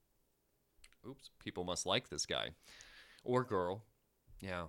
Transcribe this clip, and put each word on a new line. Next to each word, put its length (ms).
oops, 320
people 240
must 240
like 220
this 180
guy 240
or 200
girl." 420
Yeah. 300